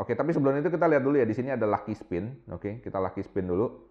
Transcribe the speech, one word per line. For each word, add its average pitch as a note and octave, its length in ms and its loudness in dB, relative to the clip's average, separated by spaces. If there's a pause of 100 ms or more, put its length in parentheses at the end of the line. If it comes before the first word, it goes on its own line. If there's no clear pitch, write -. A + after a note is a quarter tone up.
Oke, A2 160 -2
tapi D#3 160 0
sebelum C#3 240 2
itu D3 80 -2
kita D#3+ 240 2
lihat C3+ 160 4
dulu C#3+ 80 4
ya. C#3 80 4
Di A2 80 2
sini B2 240 -2
ada A2+ 80 0
lucky G#2 320 0
spin. G2+ 400 -6 (160)
Oke, G2+ 320 -8
kita G2 160 -6
lucky F#2+ 240 -2
spin F#2 240 -4
dulu. F#2 240 0 (200)